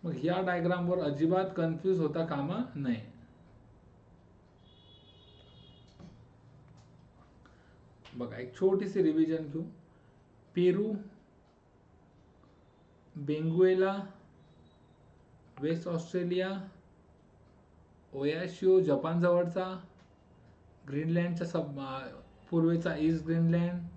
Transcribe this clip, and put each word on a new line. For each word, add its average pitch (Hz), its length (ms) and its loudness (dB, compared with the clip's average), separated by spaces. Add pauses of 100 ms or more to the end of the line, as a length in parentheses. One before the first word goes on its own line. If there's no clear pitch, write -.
(100)
ह्या 165 320 -2
डायग्रामवर 180 560 0
अजिबात 160 460 2 (120)
कन्फ्यूज 165 440 0
होता 165 260 0
कामा 160 320 -4 (160)
नये. 123 440 -6 (4000)
बघा, 120 220 -8
एक 123 240 -10
छोटीशी 190 420 2
रिव्हिजन 160 480 2
घेऊ. 160 120 -6 (920)
पेरू, 190 400 2 (2250)
बेंगुएला, 185 880 2 (1600)
वेस्ट 165 280 -2
ऑस्ट्रेलिया, 180 800 -2 (1500)
ओयाशिओ 170 680 2
जपान 165 400 2
जवळचा, 175 640 2 (1040)
ग्रीनलँडच्या 165 580 0
सब-, 147 340 -4
अ, 135 400 -10 (300)
पूर्वेचा 165 460 2
ईस्ट 156 280 0
ग्रीनलँड 170 580 2 (140)